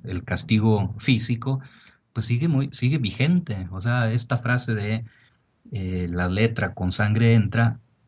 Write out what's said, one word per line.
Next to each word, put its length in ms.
el 200
castigo 760
físico, 640
pues 140
sigue 200
muy, 260
sigue 260
vigente. 720
O 100
sea, 300
esta 260
frase 380
de, 280
eh, 400
"la 160
letra 480
con 160
sangre 420
entra", 460